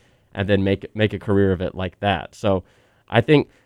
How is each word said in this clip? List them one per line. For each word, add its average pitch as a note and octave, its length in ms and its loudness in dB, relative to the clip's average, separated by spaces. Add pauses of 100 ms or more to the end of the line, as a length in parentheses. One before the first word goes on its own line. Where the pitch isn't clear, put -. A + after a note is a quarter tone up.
(340)
and G2 160 -4
then G2 160 2
make, G2 280 -2
make G#2+ 200 0
a G2 60 -8
career G2 340 2
of F2 80 -4
it - 140 -6
like F#2 260 -8
that. F#2+ 340 -4
So G2 300 -2 (420)
I A#2 140 0
think D3 280 2 (160)